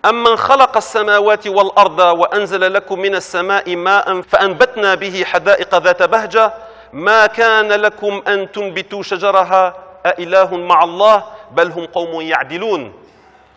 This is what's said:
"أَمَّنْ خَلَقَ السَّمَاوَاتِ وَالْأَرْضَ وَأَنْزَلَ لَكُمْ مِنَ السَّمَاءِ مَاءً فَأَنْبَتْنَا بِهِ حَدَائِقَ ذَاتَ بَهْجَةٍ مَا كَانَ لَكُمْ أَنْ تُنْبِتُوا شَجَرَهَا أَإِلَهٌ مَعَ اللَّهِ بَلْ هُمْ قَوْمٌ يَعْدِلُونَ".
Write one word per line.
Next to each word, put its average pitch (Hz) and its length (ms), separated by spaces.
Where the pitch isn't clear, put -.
"أَمَّنْ 233 320
خَلَقَ 262 400
السَّمَاوَاتِ 208 680
وَالْأَرْضَ 196 520
وَأَنْزَلَ 185 720
لَكُمْ 196 280
مِنَ 196 140
السَّمَاءِ 180 640
مَاءً 185 440
فَأَنْبَتْنَا 196 760
بِهِ 185 300
حَدَائِقَ 175 500
ذَاتَ 175 280
بَهْجَةٍ 214 520
مَا 208 340
كَانَ 220 460
لَكُمْ 208 560
أَنْ 196 240
تُنْبِتُوا 196 500
شَجَرَهَا 185 720
أَإِلَهٌ 180 500
مَعَ 175 280
اللَّهِ 202 400
بَلْ 165 180
هُمْ 170 160
قَوْمٌ 165 340
يَعْدِلُونَ". 160 720